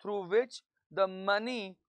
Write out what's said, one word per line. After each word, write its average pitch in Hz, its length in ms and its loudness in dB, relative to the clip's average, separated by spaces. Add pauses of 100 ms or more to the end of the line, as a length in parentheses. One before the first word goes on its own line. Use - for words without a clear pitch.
through 196 280 -4
which 240 320 2 (300)
the 190 160 2
money 202 720 -2 (120)